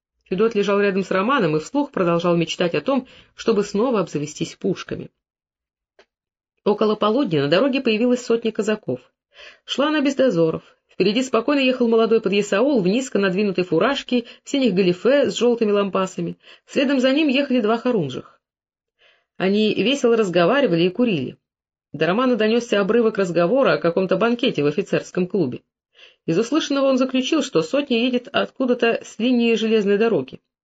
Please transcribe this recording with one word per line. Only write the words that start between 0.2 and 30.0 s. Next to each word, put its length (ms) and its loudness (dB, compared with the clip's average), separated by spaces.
Федот 300 -2
лежал 260 0
рядом 220 0
с 80 -6
Романом 460 0
и 40 -2
вслух 300 -4
продолжал 460 0
мечтать 400 -2
о 40 -2
том, 280 -2
чтобы 300 0
снова 340 -2
обзавестись 560 -6
пушками. 560 -6
Около 300 2
полудня 480 0
на 60 0
дороге 320 2
появилась 440 0
сотня 280 -2
казаков. 480 -4
Шла 240 -2
она 120 0
без 140 0
дозоров. 480 0
Впереди 340 0
спокойно 380 0
ехал 280 2
молодой 320 4
подъясаул 600 2
в 60 0
низко 320 0
надвинутой 460 0
фуражке, 600 -2
в 60 -18
синих 240 0
галифе 560 2
с 40 -6
жёлтыми 380 0
лампасами. 640 -2
Следом 340 0
за 120 2
ним 140 2
ехали 340 0
два 180 0
хорунжих. 600 -4
Они 380 0
весело 420 0
разговаривали 680 2
и 60 2
курили. 480 -2
До 140 -2
Романа 300 0
донёсся 440 0
обрывок 380 0
разговора 540 2
о 60 0
каком-то 380 0
банкете 460 -2
в 40 2
офицерском 600 -2
клубе. 360 -2
Из 80 0
услышанного 480 0
он 100 2
заключил, 460 0
что 180 -2
сотня 440 0
едет 240 -2
откуда-то 760 -2
с 140 -18
линии 380 2
железной 420 2
дороги. 400 -2